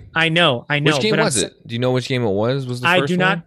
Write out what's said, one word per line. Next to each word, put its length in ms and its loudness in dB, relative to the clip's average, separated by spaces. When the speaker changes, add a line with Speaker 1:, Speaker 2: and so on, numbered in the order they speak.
Speaker 1:
I 140 2
know. 400 2
I 100 0
know, 140 2
Speaker 2:
Which 80 0
game 100 0
Speaker 1:
but 80 2
I'm 60 2
Speaker 2:
was 180 0
Speaker 1:
s- 80 -6
Speaker 2:
it? 160 -20
Do 80 -8
you 40 -4
know 120 2
which 160 -2
game 160 -2
it 80 0
was? 340 -2
Was 140 -6
the 80 -2
Speaker 1:
I 140 4
Speaker 2:
first 100 -2
Speaker 1:
do 60 0
not, 220 0
Speaker 2:
one? 80 -12